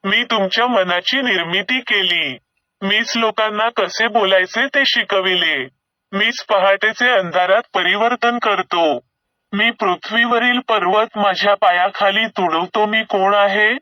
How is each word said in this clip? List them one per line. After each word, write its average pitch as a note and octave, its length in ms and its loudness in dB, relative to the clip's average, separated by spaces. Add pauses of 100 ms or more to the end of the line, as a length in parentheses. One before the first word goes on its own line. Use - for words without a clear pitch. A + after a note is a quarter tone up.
मी G#3 200 0
तुमच्या A3+ 440 0
मनाची F#3 540 0
निर्मिती G3 580 -2
केली. F3+ 580 -2 (440)
मीच G#3+ 360 -2
लोकांना G#3+ 520 0
कसे G#3+ 380 -2
बोलायचे G3+ 600 2
ते A3 180 0
शिकविले. F3+ 800 -2 (460)
मीच G#3+ 340 -4
पहाटेचे G#3 640 2
अंधारात F#3 520 2 (120)
परिवर्तन A3+ 640 0
करतो. F3+ 640 0 (540)
मी A3 180 0
पृथ्वीवरील A#3 880 0
पर्वत G#3 560 0
माझ्या G3+ 380 0
पायाखाली G3 720 2
तुडवतो. F3+ 600 -2
मी A3 180 -2
कोण G3 300 0
आहे? G#3 480 2